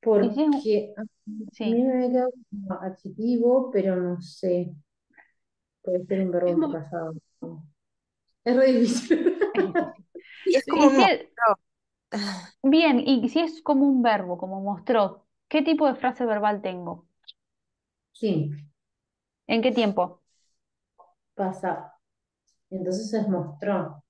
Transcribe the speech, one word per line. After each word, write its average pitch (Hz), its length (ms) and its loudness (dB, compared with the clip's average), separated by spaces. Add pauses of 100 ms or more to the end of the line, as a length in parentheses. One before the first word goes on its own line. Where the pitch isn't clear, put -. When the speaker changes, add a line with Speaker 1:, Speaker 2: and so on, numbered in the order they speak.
Speaker 1:
¿Y 208 280 4
si 214 40 -6
es 302 120 2
un-? 294 60 4
Speaker 2:
Porque 220 440 -2
a 208 40 -10 (520)
Speaker 1:
Sí. 226 200 -4
Speaker 2:
mí 240 100 2
me 254 280 0
queda 254 160 2 (220)
como 196 320 -8
adjetivo, 240 880 0
pero 190 240 0
no 180 260 -4
sé. 180 520 -4 (1080)
Puede 180 240 -4
ser 190 160 -2
un 185 100 -2
verbo 175 180 0
Speaker 3:
Es 175 40 0
Speaker 2:
en 165 60 2
Speaker 3:
mo- 160 120 0
Speaker 2:
pasado. 160 420 -8 (1300)
Es 247 100 2
re 262 180 6
difícil. 247 600 2 (120)
<laughs> - 80 -6
Speaker 1:
Es 392 140 0
difícil. - 380 -4 (400)
Speaker 4:
Y 359 100 2
es 269 100 2
Speaker 3:
Sí. 285 60 -6
Speaker 4:
como 302 140 6
Speaker 1:
Y 285 40 12
Speaker 4:
un 269 60 4
Speaker 1:
si 269 80 6
es, 370 180 4
Speaker 4:
mostró. 226 380 0 (1040)
Speaker 1:
bien, 294 440 4
y 247 220 2
si 311 100 0
es 320 220 -4
como 277 260 2
un 262 140 4
verbo, 196 360 0
como 190 240 -8
mostró, 202 640 0 (240)
¿qué 311 120 2
tipo 311 260 2
de 262 80 0
frase 247 300 -4
verbal 208 360 0
tengo? 180 460 -10 (1040)
Speaker 2:
Simple. 147 520 -4 (840)
Speaker 1:
¿En 226 140 0
qué 254 100 2
tiempo? 196 500 -2 (1120)
Speaker 2:
Pasado. 190 560 -6 (800)
Entonces 190 420 -6
es 214 160 -2
mostró. 180 800 -4